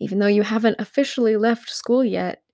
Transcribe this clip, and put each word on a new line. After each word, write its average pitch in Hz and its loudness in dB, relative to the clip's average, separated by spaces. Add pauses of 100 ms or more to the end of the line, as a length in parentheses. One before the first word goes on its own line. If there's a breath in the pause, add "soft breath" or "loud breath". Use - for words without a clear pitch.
even 190 -4
though 202 2
you 208 4
haven't 220 0
officially 233 0
left 226 0
school 254 0
yet, 185 -4 (120)